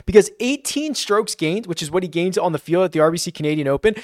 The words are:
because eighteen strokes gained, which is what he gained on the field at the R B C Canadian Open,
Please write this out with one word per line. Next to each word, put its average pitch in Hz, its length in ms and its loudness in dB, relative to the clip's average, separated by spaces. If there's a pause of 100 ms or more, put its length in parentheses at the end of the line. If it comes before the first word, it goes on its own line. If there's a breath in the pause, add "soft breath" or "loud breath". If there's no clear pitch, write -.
because 196 340 6
eighteen 285 540 -4
strokes 208 420 -2
gained, 180 300 -2
which 170 160 -6
is 147 100 -8
what 185 120 0
he 175 60 -8
gained 175 280 -2
on 175 140 0
the 147 80 -4
field 175 260 2
at 175 60 -4
the 160 80 -2
R 156 120 6
B 175 60 -4
C 170 140 -6
Canadian 151 360 -2
Open, 143 360 0